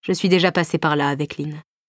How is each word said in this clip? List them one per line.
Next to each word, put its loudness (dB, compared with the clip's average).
Je -4
suis 0
déjà 4
passé -2
par 2
là 0
avec -6
Lynn. -10